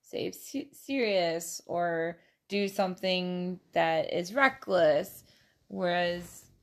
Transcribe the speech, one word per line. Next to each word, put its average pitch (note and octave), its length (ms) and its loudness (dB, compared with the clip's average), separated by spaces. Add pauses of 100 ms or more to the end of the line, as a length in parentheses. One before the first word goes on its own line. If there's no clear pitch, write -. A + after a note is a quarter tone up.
save - 340 -6
Si-, - 380 -10
Sirius F#3 920 -2
or E3+ 520 -2 (300)
do G3+ 180 0
something F3+ 920 -2 (120)
that E3 400 2
is F3+ 220 -4
reckless. F#3+ 920 4 (440)
Whereas F3 760 -2 (160)